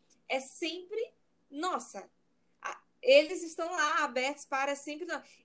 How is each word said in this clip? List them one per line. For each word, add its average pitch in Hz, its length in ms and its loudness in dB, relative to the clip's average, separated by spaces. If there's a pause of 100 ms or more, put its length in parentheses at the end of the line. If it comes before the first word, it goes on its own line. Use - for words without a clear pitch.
(300)
É 262 100 0
sempre, 359 720 -6 (360)
nossa, 285 580 -6 (540)
a-, - 200 -10 (200)
eles 311 420 6
estão 330 260 -6
lá, 320 340 2
abertos 262 420 -2
para, 277 260 -2
é 277 40 -2
sempre 302 300 -8
não. 311 160 -6 (240)